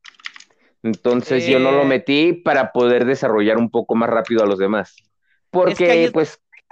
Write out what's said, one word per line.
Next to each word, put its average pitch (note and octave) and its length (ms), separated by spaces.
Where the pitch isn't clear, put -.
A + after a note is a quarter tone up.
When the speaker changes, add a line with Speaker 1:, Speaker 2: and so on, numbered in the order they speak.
Speaker 1:
Entonces B2 640
yo C3 120
no C3 140
lo C#3 100
Speaker 2:
Eh. C#3 40
Speaker 1:
metí C#3+ 460
para D3 400
poder B2 320
desarrollar A2+ 540
un A#2 120
poco A#2 240
más A2+ 140
rápido A2+ 340
a G#2+ 40
los G2+ 120
demás. G2 380
Speaker 2:
Es - 800
que F3 140
ahí E3 140
Speaker 1:
Porque, - 0
Speaker 2:
es E3 80
Speaker 1:
pues, - 280